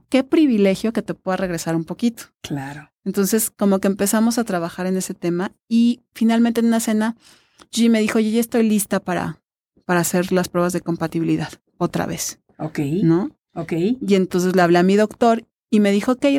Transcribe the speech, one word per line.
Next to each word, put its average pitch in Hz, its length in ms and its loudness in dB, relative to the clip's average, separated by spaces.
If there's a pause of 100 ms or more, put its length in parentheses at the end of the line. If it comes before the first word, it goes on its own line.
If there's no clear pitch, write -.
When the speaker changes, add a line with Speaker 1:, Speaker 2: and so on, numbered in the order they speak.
Speaker 1:
qué 262 160 2
privilegio 220 680 2
que 208 100 -4
te 175 120 -6
pueda 185 240 -6
regresar 170 360 -4
un 165 100 -2
poquito". 233 400 -4 (180)
Speaker 2:
Claro. 143 480 -12 (140)
Speaker 1:
Entonces, 196 460 -2
como 196 300 0
que 196 80 0
empezamos 220 500 0
a 226 60 0
trabajar 180 420 -6
en 190 100 -2
ese 180 180 -6
tema 175 380 -4 (160)
y 233 340 0 (120)
finalmente 233 460 2
en 233 60 2
una 226 140 2
cena, 220 360 -2 (560)
Gigi 233 160 2
me 226 120 4
dijo, 220 180 0
Oye, 220 120 0
ya 233 100 0
estoy 226 280 0
lista 208 320 0
para 170 400 -6 (460)
para 175 140 2
hacer 185 320 0
las 180 180 0
pruebas 175 240 -2
de 170 80 -4
compatibilidad 160 640 -2 (300)
otra 170 260 -2
vez. - 360 -8 (180)
Speaker 2:
Ok. 156 220 -8 (220)
Speaker 1:
¿No? 170 280 2 (240)
Speaker 2:
Ok. 165 180 -8
Speaker 1:
Y 196 420 0
entonces 185 400 0
le 185 60 4
hablé 175 180 4
a 175 40 4
mi 190 140 4
doctor 226 500 0 (240)
y 214 100 2
me 202 120 2
dijo, 208 200 0
"Ok, 254 140 -2 (120)